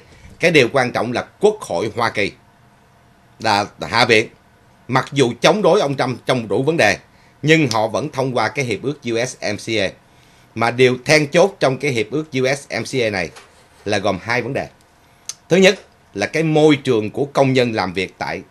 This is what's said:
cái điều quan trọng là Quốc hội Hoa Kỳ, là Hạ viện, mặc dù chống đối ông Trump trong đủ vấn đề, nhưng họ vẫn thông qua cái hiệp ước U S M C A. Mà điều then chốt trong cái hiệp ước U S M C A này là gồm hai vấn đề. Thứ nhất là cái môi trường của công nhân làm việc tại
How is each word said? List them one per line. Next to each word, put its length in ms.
cái 100
điều 220
quan 200
trọng 200
là 120
Quốc 200
hội 360
Hoa 140
Kỳ, 220
là 260
Hạ 240
viện, 240
mặc 240
dù 280
chống 220
đối 180
ông 160
Trump 300
trong 220
đủ 140
vấn 140
đề, 200
nhưng 260
họ 200
vẫn 240
thông 240
qua 120
cái 160
hiệp 180
ước 220
U 120
S 100
M 40
C 220
A. 100
Mà 160
điều 340
then 220
chốt 340
trong 180
cái 120
hiệp 200
ước 220
U 140
S 100
M 40
C 180
A 80
này 200
là 140
gồm 240
hai 200
vấn 100
đề. 160
Thứ 80
nhất 240
là 120
cái 160
môi 340
trường 340
của 140
công 280
nhân 200
làm 200
việc 260
tại 320